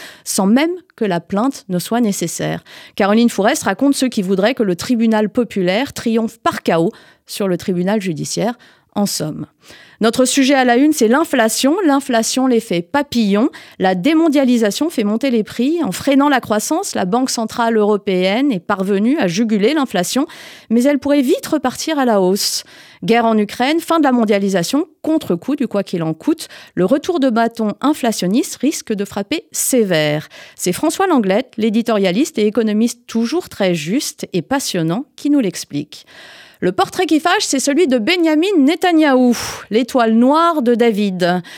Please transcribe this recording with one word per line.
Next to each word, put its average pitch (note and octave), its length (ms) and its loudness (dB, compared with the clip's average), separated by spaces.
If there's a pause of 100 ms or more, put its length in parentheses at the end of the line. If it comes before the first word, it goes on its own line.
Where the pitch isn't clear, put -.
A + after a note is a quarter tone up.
(240)
sans - 220 -2
même C4+ 260 2 (240)
que - 80 -4
la F3+ 160 -2
plainte G#3 480 -4
ne F3+ 100 -2
soit A3+ 220 -4
nécessaire. E3+ 640 -4 (300)
Caroline A3 340 4
Fourest A3+ 360 0
raconte C4+ 300 0
ceux - 140 0
qui A#3 140 -2
voudraient F#3+ 320 0
que B3+ 80 -4
le F#3 140 0
tribunal A3 520 0
populaire G#3+ 640 -2
triomphe A3+ 460 -2
par - 240 -4
chaos E3+ 300 2 (340)
sur - 220 -4
le F3+ 100 0
tribunal F#3 420 -2
judiciaire, E3+ 540 -4 (400)
en G#3 100 0
somme. D#3 400 -6 (560)
Notre A#3 240 2
sujet C4 300 2
à C4 100 4
la A#3+ 120 4
une, D4 180 4
c'est A3+ 140 2
l'inflation. C4 760 2
L'inflation, C4 640 0
l'effet A3 340 0
papillon. A#3 720 0 (280)
La F#3 160 2
démondialisation C4 920 2
fait B3 160 -2
monter A3 260 0
les A3+ 140 0
prix. D4 400 -2
En G3 80 -4
freinant C#4 380 2
la C4 100 2
croissance, A3 540 -4
la G#3 100 -2
Banque A#3+ 240 -2
centrale A3+ 480 -2
européenne G#3 760 0
est F#3 80 -2
parvenue G3+ 580 0
à A#3+ 80 0
juguler G#3 480 0
l'inflation, B3+ 520 -2 (440)
mais A#3+ 140 2
elle C#4+ 140 2
pourrait C#4+ 220 2
vite C#4 260 0
repartir D4+ 520 -2
à C4+ 80 2
la G#3 160 2
hausse. F#3 420 0 (400)
Guerre A3+ 220 2
en A3+ 100 2
Ukraine, B3 440 0
fin E4 180 0
de D4+ 60 2
la C4 80 2
mondialisation, G3+ 720 0 (160)
contre-coup D4 540 -2
du B3 120 -4
quoi G3+ 140 -4
qu'il F3+ 200 -6
en D#3+ 120 -2
coûte, - 340 -4 (260)
le F3+ 120 2
retour D4 340 0
de C4+ 80 2
bâton A3+ 540 0
inflationniste B3 760 -2
risque - 380 -4
de G3+ 100 -4
frapper G#3 480 -6
sévère. D#3+ 760 0 (260)
C'est - 180 -4
François E4 340 -2
Langlette, A#3 520 0
l'éditorialiste G#3+ 800 0
et G#3+ 80 2
économiste G#3+ 600 0
toujours A#3 440 -4
très F#3 240 -2
juste F3 580 -6
et F3+ 80 0
passionnant, F#3+ 640 -4 (120)
qui - 120 -6
nous C#4+ 120 2
l'explique. - 640 -8 (520)
Le F3+ 140 0
portrait F#4 320 -2
qui D4+ 160 2
fâche, F#4 240 0
c'est C#4 160 0
celui C#4+ 260 2
de B3+ 120 2
Benjamin D#4+ 480 2 (100)
Netanyahou, C#4+ 800 4 (320)
l'étoile A3+ 460 2
noire D4+ 480 2
de A#3+ 120 2
David. F#3+ 680 0 (160)